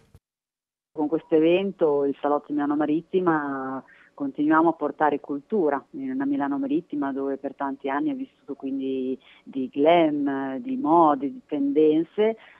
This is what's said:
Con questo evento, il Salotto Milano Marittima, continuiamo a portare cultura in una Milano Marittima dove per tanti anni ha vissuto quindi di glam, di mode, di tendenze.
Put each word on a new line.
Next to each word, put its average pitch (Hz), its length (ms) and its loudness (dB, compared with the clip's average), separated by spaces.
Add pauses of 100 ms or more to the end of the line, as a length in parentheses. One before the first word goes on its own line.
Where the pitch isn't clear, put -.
(920)
Con 151 140 -4
questo 156 260 -4
evento, 165 720 2
il 139 160 -2
Salotto 147 320 -2
Milano 147 220 -2
Marittima, 147 1080 -2 (320)
continuiamo 151 540 2
a 160 40 0
portare 147 460 -2
cultura 143 720 -2
in 135 200 -10
una 131 140 -4
Milano 143 340 -2
Marittima 139 540 -4
dove 135 240 -4
per 139 180 -10
tanti 139 360 -8
anni 147 220 -2
ha - 20 -4
vissuto 135 420 -12
quindi 131 640 -6 (240)
di 131 260 -8
glam, 143 880 2
di 127 180 -6
mode, 147 520 4
di 127 160 -14
tendenze. 156 920 2 (220)